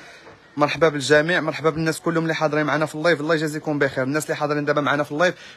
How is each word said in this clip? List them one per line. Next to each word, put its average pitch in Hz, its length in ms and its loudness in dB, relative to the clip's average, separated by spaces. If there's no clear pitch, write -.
مرحبا 147 320 2
بالجميع، 151 520 2
مرحبا 156 300 -2
بالناس 160 300 -2
كلهم 165 220 0
اللي 160 120 -2
حاضرين 151 320 0
معنا 147 200 0
في - 80 -8
اللايف، 156 260 2
الله 156 140 0
يجازيكم 151 440 -2
بخير. 135 260 0
الناس 147 200 -2
اللي 160 120 -4
حاضرين 147 280 -2
دابا 147 160 0
معنا 143 220 0
في 143 100 -6
اللايف، 170 220 2